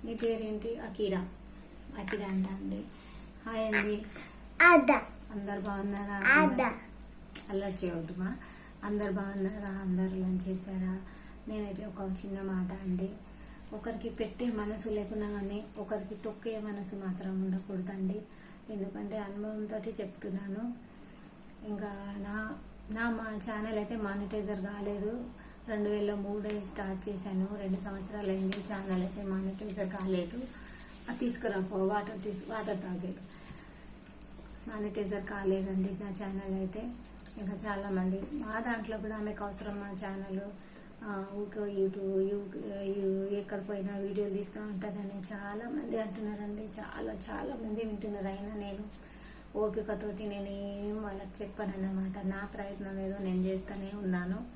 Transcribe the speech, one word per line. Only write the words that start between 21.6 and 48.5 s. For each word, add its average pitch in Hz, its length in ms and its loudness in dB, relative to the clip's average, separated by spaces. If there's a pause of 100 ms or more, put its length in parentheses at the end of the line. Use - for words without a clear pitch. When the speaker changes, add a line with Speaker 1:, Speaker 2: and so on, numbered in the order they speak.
Speaker 1:
ఇంకా 202 520 -2
నా, 214 400 -2 (320)
నా 226 200 2
మా 226 260 0
ఛానల్ 214 420 0
అయితే 220 180 0
మానిటైజర్ 202 640 0
కాలేదు. 202 640 0 (440)
రెండు 208 200 4
వేల 208 260 4
మూడు 202 520 0
స్టార్ట్ 190 420 -2
చేశాను, 190 400 2 (120)
రెండు 185 200 0
సంవత్సరాలు 196 500 -2
అయింది. 190 260 4 (160)
ఛానల్ 196 280 2
అయితే 190 220 -2
మానిటైజర్ 190 680 0
కాలేదు. 190 520 0 (680)
అది 240 100 -2
తీసుకురాపో, 202 580 2
వాటర్ 202 460 2
తీసు-, 208 280 -2
వాటర్ 208 320 0
తాగే. 185 320 -2 (1500)
మానిటైజర్ 208 580 0
కాలేదండి 190 800 2
నా 202 60 -2
ఛానల్ 196 440 -2
అయితే. 190 340 -2 (500)
ఇంకా 196 140 -2
చాలామంది 196 680 2 (120)
మా 214 280 0
దాంట్లో 220 380 0
కూడా 214 180 -2
ఆమెకు 208 280 -2
అవసరం 202 360 -2
మా 202 100 -6
ఛానల్, 196 500 -2 (600)
ఆ, 196 320 -2
ఊకే 208 260 -2
YouTube, 196 600 4
యూ-, 196 840 0
యూ-, 190 240 4
ఎక్కడ 202 400 0
పోయినా 202 280 -2
వీడియోలు 196 380 0
తీస్తూ 208 260 -2
ఉంటుందని 196 600 -4 (120)
చాలామంది 220 680 -2
అంటున్నారండి. 208 600 -2
చాలా, 214 500 -4
చాలామంది 220 720 -2
వింటున్నారు. 202 420 -2
అయినా 202 280 -2